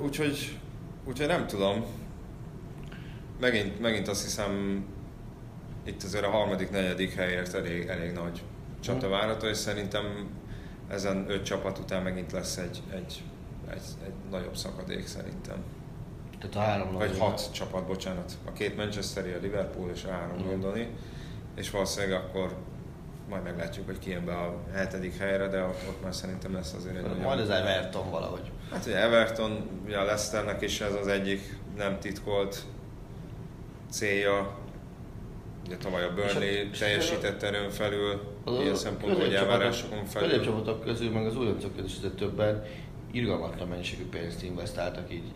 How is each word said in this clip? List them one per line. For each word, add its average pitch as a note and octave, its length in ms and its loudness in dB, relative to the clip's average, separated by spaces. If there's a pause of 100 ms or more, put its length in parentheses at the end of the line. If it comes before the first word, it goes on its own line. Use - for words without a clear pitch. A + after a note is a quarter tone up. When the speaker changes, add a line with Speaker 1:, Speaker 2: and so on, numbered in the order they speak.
Speaker 1:
úgyhogy, C#3+ 580 0 (480)
úgyhogy C#3 200 0
nem D3+ 200 4
tudom. G2+ 380 4 (1500)
Megint, G#2+ 400 4
megint A2 280 2
azt G2+ 160 0
hiszem, G2 600 0 (1000)
itt G2+ 200 -6
azért G2+ 220 0
a G2 40 4
harmadik, G2 400 4
negyedik F#2 460 4
helyért F2+ 380 2
elég, F2 340 0
elég F2 240 0
nagy E2+ 320 -4 (360)
csata B2 280 0
Speaker 2:
Mhm. G2 80 4
Speaker 1:
várható, A2 320 2
és G#2 100 2
szerintem G#2 720 -2 (600)
ezen G2 400 0
öt G2 160 2
csapat G2 340 0
után F#2+ 240 0
megint F#2 280 -2
lesz F2+ 260 -2
egy, F2+ 240 -4 (100)
egy, F#2 320 -6 (480)
egy, F#2 100 -6 (240)
egy F#2+ 80 -6 (180)
nagyobb F#2 240 -4
szakadék F#2 520 -4
szerintem. - 500 -6 (800)
Speaker 2:
Tehát G2+ 160 -6
a G2+ 40 2
három G2+ 320 4
Speaker 1:
Vagy - 20 0 (160)
Speaker 2:
londoni. F#2+ 100 0
Speaker 1:
hat G2+ 340 2
csapat, F#2 320 -2
bocsánat. F2+ 460 -2 (160)
A F#2 40 -6
két G2 240 0
manchesteri, G2 560 -2
a F2 100 -2
Liverpool F#2+ 520 0
és E2+ 100 -6
a F#2 80 -4
három F2 260 -2
Speaker 2:
Mhm. F#2+ 100 0
Speaker 1:
londoni. G2 400 0 (680)
És - 140 -4
valószínűleg F#2+ 520 2
akkor F#2 340 -2 (760)
majd F#2+ 140 -4
meglátjuk, F2 420 -4
hogy F#2 140 -4
ki - 100 -6
jön F2 160 -2
be F2 80 0
a F2 220 -2 (180)
hetedik F#2 440 0
helyre, G2 300 2
de F#2+ 160 2
ott, F#2 260 0
ott F#2 140 -6
már F#2 120 -2
szerintem F#2 380 -2
lesz F#2 200 -2
azért F#2 220 -4
egy F2+ 80 -2
Speaker 2:
Majd F#2 180 0
Speaker 1:
nagyon C3 180 4
Speaker 2:
az G#2+ 100 2
Everton F#2+ 600 4
valahogy. F2+ 420 -2 (200)
Speaker 1:
Hát D3 140 -2
ugye G#2 120 2
Everton, A2 720 6 (160)
ugye G#2 120 0
a G2 60 6
Leicesternek G#2 580 2
is G2+ 200 0
ez G#2 120 2
az G2+ 140 2
egyik G2 500 2 (200)
nem G2 220 0
titkolt G2 640 0 (1300)
célja. G2+ 680 4 (1080)
Ugye F2+ 120 -6
tavaly F#2 260 0
a - 20 4
Speaker 2:
És F2 60 2
a-, - 40 -2
Speaker 1:
Burnley G2+ 560 2
Speaker 2:
és G2+ 60 -6
Speaker 1:
teljesített G#2 640 4
erőn G2+ 260 2
felül, G2+ 520 2 (240)
Speaker 2:
az A#2+ 140 2
Speaker 1:
ilyen D3 160 4
szempontból, G#2 360 0
hogy F#2 100 6
Speaker 2:
középcsapatok-, G2 320 6
Speaker 1:
elvárásokon G2+ 520 2
felül. A2 240 4
Speaker 2:
középcsapatok A2 540 4
közül, A#2 280 0
meg A2 140 4
az A2 120 2
újoncok G2+ 380 2
közül F#2+ 140 -4
is - 80 -6
azért F#2+ 180 -2
többen G#2 480 2 (500)
irgalmatlan F2+ 540 0
mennyiségű F2+ 420 -4
pénzt E2+ 340 -4
investáltak F2 680 -4
így, E2 220 -6